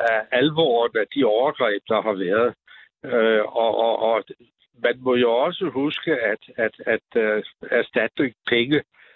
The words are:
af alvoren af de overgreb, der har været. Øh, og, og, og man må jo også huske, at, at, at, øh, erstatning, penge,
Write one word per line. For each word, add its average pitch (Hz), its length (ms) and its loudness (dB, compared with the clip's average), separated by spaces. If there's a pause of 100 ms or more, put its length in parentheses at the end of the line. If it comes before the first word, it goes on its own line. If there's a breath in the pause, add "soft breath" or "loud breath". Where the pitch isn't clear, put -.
(140)
af 110 80 0 (100)
alvoren 131 640 2
af 107 100 0 (100)
de 139 80 0
overgreb, 113 640 0
der 110 140 0
har 107 120 -2
været. 98 400 0 (520 loud breath)
Øh, 113 400 2
og, 113 320 0
og, 113 220 0
og 113 240 0 (600)
man 120 160 0
må 127 160 0
jo 123 160 4
også 165 380 0
huske, 139 420 -4
at, 113 280 -2 (180)
at, 113 180 -2 (100)
at, 117 360 -2
øh, 107 220 0 (280)
erstatning, 120 640 0 (140)
penge, 123 340 0 (340 soft breath)